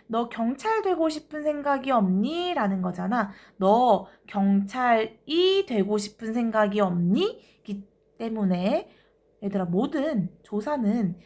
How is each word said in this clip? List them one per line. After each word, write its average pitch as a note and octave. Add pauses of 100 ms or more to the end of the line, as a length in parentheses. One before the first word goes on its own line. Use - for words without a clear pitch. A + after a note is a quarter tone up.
"너 A#3
경찰 C4+
되고 E4
싶은 D4+
생각이 C#4+
없니?" B3+
라는 G3
거잖아. F#3 (260)
"너 G#3 (200)
경찰이 A#3+
되고 G#3
싶은 G#3+
생각이 A3
없니?" F#3+ (200)
기 G3+ (300)
때문에 A3 (520)
얘들아, G3
모든 B3+ (120)
조사는 G#3+